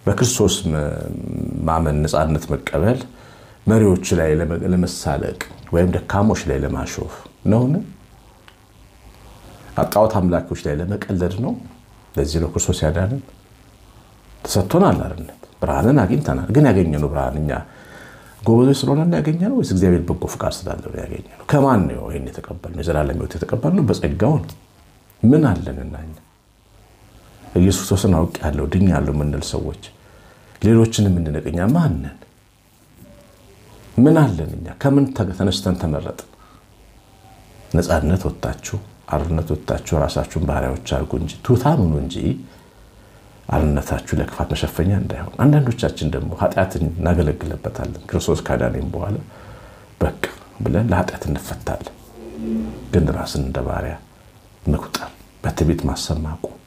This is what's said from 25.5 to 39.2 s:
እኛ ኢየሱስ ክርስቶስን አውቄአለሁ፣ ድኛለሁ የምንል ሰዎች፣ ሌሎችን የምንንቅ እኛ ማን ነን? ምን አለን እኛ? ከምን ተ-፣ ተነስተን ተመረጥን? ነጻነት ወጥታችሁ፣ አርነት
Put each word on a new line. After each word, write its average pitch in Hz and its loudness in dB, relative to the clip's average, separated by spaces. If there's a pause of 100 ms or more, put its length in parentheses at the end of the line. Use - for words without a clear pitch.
እኛ 80 -14 (1400)
ኢየሱስ 92 6
ክርስቶስን 95 2
አውቄአለሁ፣ 78 -2
ድኛለሁ 82 4
የምንል 73 -2
ሰዎች፣ 76 -8 (800)
ሌሎችን 113 6
የምንንቅ 82 0
እኛ 80 -2
ማን 147 4
ነን? 69 -8 (1800)
ምን 147 8
አለን 98 2
እኛ? 85 -10 (120)
ከምን 139 4
ተ-፣ 98 0
ተነስተን 92 0
ተመረጥን? - -6 (1400)
ነጻነት 82 2
ወጥታችሁ፣ - -6 (300)
አርነት 80 -2